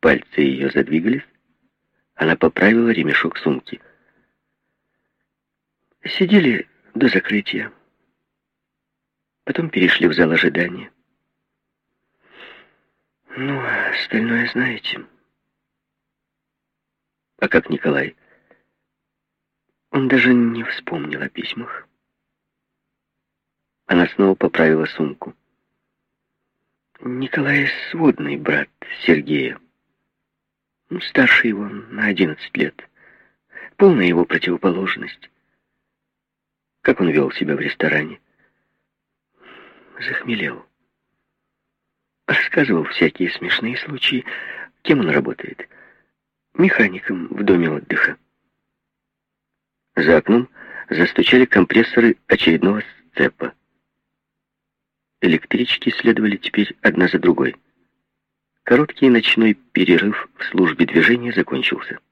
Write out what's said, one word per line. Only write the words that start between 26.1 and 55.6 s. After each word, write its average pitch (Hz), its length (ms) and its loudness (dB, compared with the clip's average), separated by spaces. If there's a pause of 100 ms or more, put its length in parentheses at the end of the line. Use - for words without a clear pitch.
Николай 135 680 -2 (220)
сводный 160 480 0
брат 69 320 -2 (320)
Сергея. 73 580 0 (1300)
Ну, 180 120 -8
старше - 460 2
его 104 180 -4
на - 400 -8
одиннадцать 92 520 -2
лет. - 300 -6 (920)
Полная 165 280 6
его 87 200 2
противоположность. - 1040 -4 (1500)
Как - 180 0
он 90 100 2
вёл 71 220 0
себя 73 240 -4
в 69 40 -6
ресторане? - 600 -4 (1800)
Захмелел. - 640 -8 (1600)
Рассказывал 110 600 0
всякие 85 460 -2
смешные 110 460 -6
случаи. - 480 -4 (560)
Кем 147 180 2
он 92 100 0
работает? - 600 -4 (840)
Механиком 98 760 0
в 101 160 -6
доме 87 260 2
отдыха. - 480 -4 (1800)
За 80 200 4
окном 117 300 2 (440)
застучали 123 540 4
компрессоры 113 720 2 (100)
очередного 185 560 2 (320)
сцепа. - 400 -2 (1700)
Электрички - 680 0